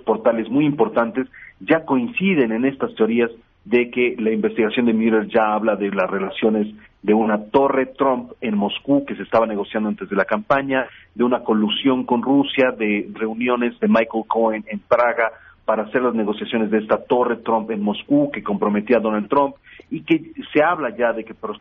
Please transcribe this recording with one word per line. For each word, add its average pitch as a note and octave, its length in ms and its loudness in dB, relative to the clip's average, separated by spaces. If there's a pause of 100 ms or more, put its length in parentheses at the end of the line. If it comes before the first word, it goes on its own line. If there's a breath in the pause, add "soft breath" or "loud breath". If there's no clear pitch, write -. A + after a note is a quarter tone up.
portales A2 440 0
muy C#3+ 160 2
importantes C3 600 0 (340 loud breath)
ya D#3 240 0
coinciden C#3+ 680 0
en A#2 140 0
estas C3+ 300 -4
teorías A#2 360 0 (320)
de A#2+ 260 2
que B2 300 -2
la A2 120 0
investigación A2 540 0
de A#2 80 2
Mueller A2 360 2
ya A2 240 2
habla G#2+ 240 0
de G2 120 -2
las F#2 200 -2
relaciones G#2 580 -2 (340 loud breath)
de G#2 120 2
una A2 320 0
torre C3+ 400 2 (120)
Trump B2+ 440 -2
en G#2+ 160 -2
Moscú C#3 480 0
que G#2+ 100 -8
se G2 80 -10
estaba A2+ 220 2
negociando G#2+ 420 -4
antes G2+ 220 -6
de G2+ 80 -4
la F#2+ 80 2
campaña, C3 600 0 (300 loud breath)
de A#2 80 0
una B2 200 2
colusión A#2+ 640 0
con A#2+ 160 0
Rusia, C3 560 2
de G#2 360 -2
reuniones A#2 680 -2
de G#2+ 80 0
Michael A2+ 400 2
Cohen A2 400 0
en G#2 120 -8
Praga A#2 520 2 (320 loud breath)
para G#2+ 200 0
hacer B2 180 -2
las B2 120 0
negociaciones G#2+ 580 -2
de A2 80 2
esta A2 260 0
torre B2 320 0
Trump A2+ 340 -2
en G#2 100 -4
Moscú C3+ 520 0
que G#2+ 100 -8
comprometía G#2 540 0
a - 20 2
Donald G#2+ 300 -2
Trump C#3 260 2 (340 loud breath)
y - 120 -8
que D#3+ 320 -2 (180)
se D3 100 4
habla D3+ 320 0
ya A2+ 200 0
de A2 100 -8
que G#2+ 100 -16
pro-, G#2+ 280 -10